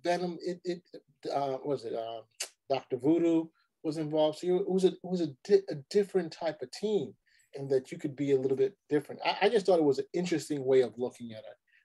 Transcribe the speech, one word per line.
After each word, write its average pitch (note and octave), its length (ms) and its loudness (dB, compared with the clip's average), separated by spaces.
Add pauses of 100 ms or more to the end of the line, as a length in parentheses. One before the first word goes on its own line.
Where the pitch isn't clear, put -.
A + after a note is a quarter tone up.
Venom. F3 400 -2
It, F3+ 220 -6
it, F3 180 -6 (480)
uh, C#3 200 -2
what C3 180 -6
was C3 160 -4
it, A#2 100 -8
uh, A2+ 280 -8 (460)
Doctor C3+ 300 -2
Voodoo E3 480 2 (380)
was D#3 140 -4
involved. D#3 420 0
So F3 80 -4
you, F3+ 100 2
it F3+ 140 -2
was F#3 140 2
a, - 20 8
it E3+ 160 2
was F3+ 180 -4
a D#3 60 -2 (160)
di-, G3 260 4
a D#3 60 -6 (160)
different F#3+ 420 0
type D#3 300 -6
of B2+ 80 -14
team, F#3+ 420 -2 (400)
and C#3 160 -8
that C3 220 2
you F3+ 80 -10
could C#3+ 160 -6
be C#3 160 -2
a C3+ 80 4
little C3 180 0
bit C3 180 0 (140)
different. D3 340 -2
I, E3+ 200 0
I G#3 60 4
just G#3 180 2
thought F#3 100 6
it D#3 80 4
was C3+ 140 4
an - 140 -6
interesting D3+ 520 -2
way C3 160 6
of A#2+ 160 0
looking A#2+ 360 -8
at G#2+ 40 -14
it. - 200 -18 (280)